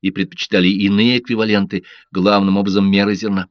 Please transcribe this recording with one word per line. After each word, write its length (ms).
и 100
предпочитали 560
иные 500
эквиваленты, 640
главным 460
образом 300
меры 280
зерна. 340